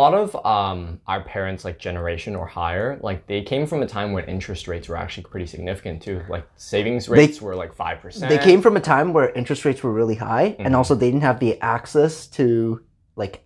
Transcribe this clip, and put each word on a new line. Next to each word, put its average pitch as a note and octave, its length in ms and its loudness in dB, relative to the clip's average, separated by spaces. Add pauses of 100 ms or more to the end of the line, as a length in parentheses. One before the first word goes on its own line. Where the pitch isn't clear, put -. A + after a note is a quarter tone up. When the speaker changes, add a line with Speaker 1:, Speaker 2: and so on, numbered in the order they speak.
Speaker 1:
lot C#3+ 140 8
of, G3+ 200 0 (120)
um, F#2+ 600 0
our F#2+ 160 -2
parents, F#2+ 420 -6
like, F2+ 140 -8
generation F2 580 -6
or E2+ 100 -6
higher, F2+ 560 -4
like, F#2+ 240 -6
they G2+ 160 -4
came C#3 240 -2
from D3+ 160 -2
a A#2 40 -2
time G#2 260 -6
when F#2 140 -4
interest F#2 420 -8
rates E2+ 200 -8
were E2+ 80 -6
actually F2 280 -10
pretty F#2 220 -10
significant F2+ 560 -8
too. F#2 260 -8
Like, F2 180 -8 (100)
savings A2+ 500 -2
Speaker 2:
They, A#2+ 100 4
Speaker 1:
rates D3+ 240 6
were, G2+ 220 -8
like, E2 120 -10
five E2 260 -6
percent. C3+ 300 -8
Speaker 2:
they D3+ 80 6
came F3+ 240 8
from G#3 140 6
a F3 40 2
time D#3 320 2
where C3 180 4
interest B2+ 340 -4
rates C3+ 180 0
were A#2+ 100 0
really A2 240 0
high, A2+ 320 0 (100)
and G#2 100 -2
Speaker 1:
Mm-hmm. C3 80 4
Speaker 2:
also C3 180 4
they B2 160 2
didn't C#3+ 200 2
have A#2 100 0
the A2+ 200 0
access D3 680 0 (120)
to, A#2 420 2 (360)
like, - 300 -8